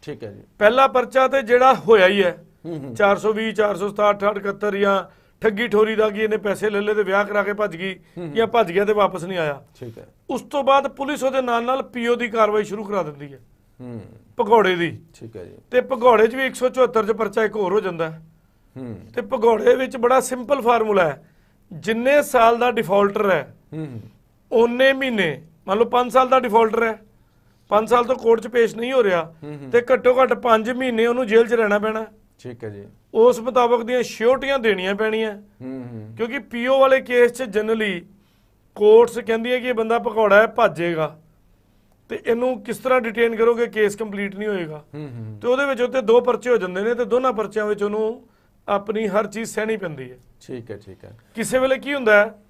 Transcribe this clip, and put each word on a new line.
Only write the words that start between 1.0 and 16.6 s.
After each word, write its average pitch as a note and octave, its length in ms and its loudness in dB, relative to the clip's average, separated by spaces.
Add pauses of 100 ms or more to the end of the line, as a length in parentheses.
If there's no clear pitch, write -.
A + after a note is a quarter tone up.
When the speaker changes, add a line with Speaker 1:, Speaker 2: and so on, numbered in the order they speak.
Speaker 2:
ਤੇ C4+ 140 0
ਜਿਹੜਾ B3 320 4
ਹੋਇਆ F#3+ 340 6
ਹੀ G3 160 2
ਹੈ, E3 220 -4 (200)
Speaker 1:
ਹੂੰ, D#3+ 140 -10
ਹੂੰ। C3 160 -12
Speaker 2:
ਚਾਰ G3+ 220 4
ਸੌ G3+ 160 -2
ਵੀਹ, A3 200 -4
ਚਾਰ G#3 240 -2
ਸੌ G3 120 -4
ਸਤਾਹਠ, G#3 280 0
ਅਠਾਹਠ G3+ 200 -2
ਇਕਹੱਤਰ G3 380 -6
ਜਾਂ G3 460 -2 (200)
ਠੱਗੀ A3 260 -2
ਠੋਰੀ G#3+ 280 2
ਦਾ G#3+ 140 2
ਕਿ G3+ 120 -6
ਇਹਨੇ G#3+ 160 0
ਪੈਸੇ G#3 320 -2
ਲੈ G3+ 120 -2
ਲਏ G#3 120 -2
ਤੇ G#3 100 0
ਵਿਆਹ G3 220 0
ਕਰਾ G3+ 180 -2
ਕੇ G3+ 100 -4
ਭੱਜ G3+ 220 -4
ਗਈ F#3 200 -8
Speaker 1:
ਹੂੰ, - 300 -16
ਹੂੰ। D3 80 -12
Speaker 2:
ਜਾਂ A3 140 0
ਭੱਜ A3 240 0
ਗਿਆ G3 140 0
ਤੇ G#3+ 80 0
ਵਾਪਸ F#3+ 300 0
ਨਹੀਂ F#3 140 -6
ਆਇਆ। D3 280 -4 (140)
Speaker 1:
ਠੀਕ A#2 180 -16
ਹੈ। - 100 -20 (220)
Speaker 2:
ਉਸ B3+ 120 -4
ਤੋਂ C#4+ 220 -4
ਬਾਅਦ C#4 240 4
ਪੁਲਿਸ C#4 360 -6
ਉਹਦੇ C4 180 0
ਨਾਲ A#3 220 -2
ਨਾਲ C4 200 -2
ਪੀਓ A#3+ 320 -2
ਦੀ A#3+ 120 -4
ਕਾਰਵਾਈ G#3+ 360 2
ਸ਼ੁਰੂ G3 200 -8
ਕਰਾ G3 200 -4
ਦਿੰਦੀ C#3+ 300 -12
ਹੈ। C3 60 -20 (420)
Speaker 1:
ਹੂੰ। B2 200 -14 (380)
Speaker 2:
ਭਗੌੜੇ G3+ 360 4
ਦੀ। E3+ 260 -4 (120)
Speaker 1:
ਠੀਕ A2+ 240 -18
ਹੈ F#2 60 -14
ਜੀ। F#2 120 -20 (160)
Speaker 2:
ਤੇ B3 100 2
ਭਗੌੜੇ A#3 460 4
'ਚ A3+ 80 -2
ਵੀ C4 100 -2
ਇੱਕ C4 100 -6
ਸੌ B3 140 -2